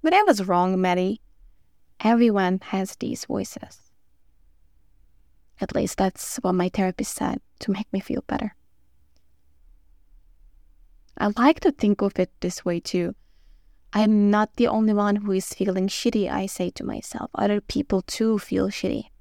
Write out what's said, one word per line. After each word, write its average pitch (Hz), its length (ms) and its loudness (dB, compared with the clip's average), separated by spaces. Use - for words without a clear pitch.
But 320 100 2
I 403 120 6
was 214 200 4
wrong, 185 360 2
Maddie. 185 400 0
Everyone 208 640 4
has 190 320 -6
these - 280 -8
voices. - 680 -10
At - 160 -6
least - 220 -2
that's - 400 -2
what 185 160 0
my 180 140 2
therapist - 460 -2
said - 260 -4
to - 100 -4
make 196 220 -4
me 196 80 -2
feel - 260 -6
better. - 300 -4
I 208 200 0
like 277 240 4
to 330 100 4
think 208 320 0
of 196 160 -2
it 185 220 0
this - 240 -6
way 175 160 -2
too. 175 340 -2
"I'm 208 360 4
not 208 280 2
the 233 100 4
only 220 260 2
one 208 240 2
who 208 140 -4
is 190 240 -2
feeling 185 320 -2
shitty," 208 420 0
I 190 180 -4
say 180 240 -4
to - 140 -12
myself. - 520 -10
"Other 208 240 0
people - 420 -2
too 220 380 -2
feel 185 300 -2
shitty." - 400 -6